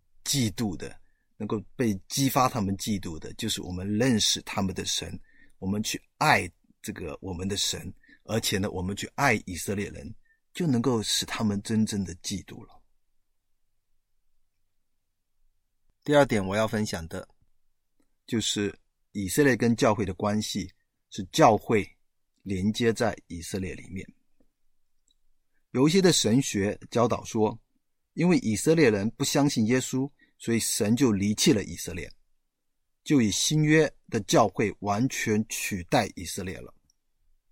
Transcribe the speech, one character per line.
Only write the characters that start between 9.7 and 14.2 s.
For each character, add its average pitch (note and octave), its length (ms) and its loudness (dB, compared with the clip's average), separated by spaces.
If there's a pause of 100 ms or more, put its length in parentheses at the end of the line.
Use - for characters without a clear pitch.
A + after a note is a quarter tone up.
列 G2 140 -6
人， D2+ 240 -16 (400)
就 F3+ 120 -2
能 B2 160 2
够 A#2 220 2
使 - 220 -2
他 - 180 -6
们 G2+ 180 0
真 A2 240 2
正 G2+ 180 -4
的 E2+ 140 -8
嫉 - 280 -8
妒 - 200 -16
了。 - 160 -20 (3250)